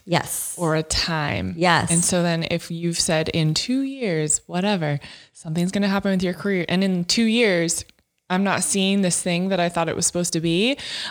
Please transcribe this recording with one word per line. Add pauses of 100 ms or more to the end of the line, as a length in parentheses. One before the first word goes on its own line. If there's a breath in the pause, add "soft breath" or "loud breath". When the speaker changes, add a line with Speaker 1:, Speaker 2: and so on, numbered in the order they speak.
Speaker 1:
Yes.
Speaker 2:
Or
a
time.
Speaker 1:
Yes.
Speaker 2:
And
so
then
if
you've
said
in
two
years,
whatever, (320 loud breath)
something's
gonna
happen
with
your
career,
and
in
two
years, (460)
I'm
not
seeing
this
thing
that
I
thought
it
was
supposed
to
be, (340 loud breath)